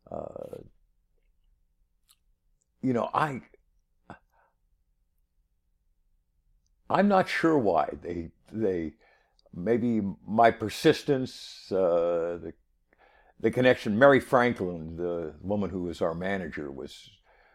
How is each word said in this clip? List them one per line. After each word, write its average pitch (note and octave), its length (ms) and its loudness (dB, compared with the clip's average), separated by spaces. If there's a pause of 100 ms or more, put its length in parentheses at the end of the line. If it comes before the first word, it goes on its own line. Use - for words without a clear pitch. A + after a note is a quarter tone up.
(120)
uh, G1+ 460 -14 (2250)
you C3 120 0
know, A2+ 200 -2
I, C#3 280 -2 (3500)
I'm F#3+ 180 4
not F#3+ 220 4
sure D#3+ 280 2
why F2+ 320 2 (120)
they, E2 280 -8 (220)
they, F#2 420 -2 (600)
maybe A2 480 -2 (260)
my A2+ 240 6
persistence, - 1200 -2
uh, F2 720 0
the, E2 120 -12 (840)
the A2+ 120 0
connection. B2 460 2
Mary C3+ 220 8
Franklin, F2+ 760 -2
the E2+ 440 -4
woman G2 280 -4
who F2+ 140 -6
was E2+ 180 -6
our E2+ 120 0
manager, E2+ 580 -6
was, - 380 -16 (460)